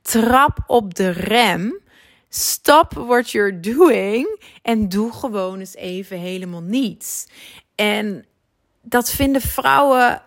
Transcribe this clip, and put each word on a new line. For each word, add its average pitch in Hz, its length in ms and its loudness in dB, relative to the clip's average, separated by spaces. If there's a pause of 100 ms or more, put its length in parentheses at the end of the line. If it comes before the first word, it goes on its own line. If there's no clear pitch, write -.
trap 240 560 2 (100)
op 214 280 0
de 190 140 -2
rem... 202 680 -2 (500)
Stop - 640 2
what 240 380 0
you're 202 280 0
doing 240 800 2 (220)
en 220 280 0
doe 214 240 -2
gewoon 190 460 -6
eens 185 160 -14
even 185 420 -10
helemaal 180 440 -10
niets. 208 680 -6 (480)
En 208 500 -2 (560)
dat 240 300 0
vinden 269 300 2
vrouwen 269 840 2